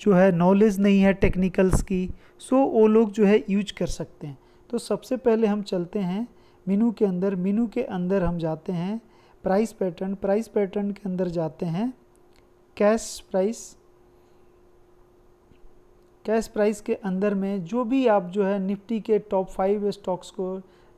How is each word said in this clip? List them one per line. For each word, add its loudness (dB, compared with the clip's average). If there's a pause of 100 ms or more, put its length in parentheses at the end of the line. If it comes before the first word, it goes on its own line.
जो 4
है 6
नॉलेज 4
नहीं 6
है 6
टेक्निकल्स 2
की, -4 (340)
so 2
वो 4
लोग 4
जो 2
है 4
यूज़ -2
कर -4
सकते -10
हैं। -14 (320)
तो -6
सबसे -6
पहले 2
हम 0
चलते -4
हैं -4 (400)
मेनू 2
के 0
अंदर। 0
मेनू 0
के -4
अंदर -2
हम -2
जाते -6
हैं -6 (440)
प्राइस 0
पैटर्न, -6
प्राइस -2
पैटर्न -2
के -10
अंदर -4
जाते -6
हैं -4 (840)
कैश 0
प्राइस। -2 (2500)
कैश -2
प्राइस -2
के -4
अंदर -2
में -4
जो -4
भी 0
आप 4
जो -2
है 0
निफ्टी -6
के 0
टॉप -4
फ़ाइव -2
स्टॉक्स -8
को, -8 (360)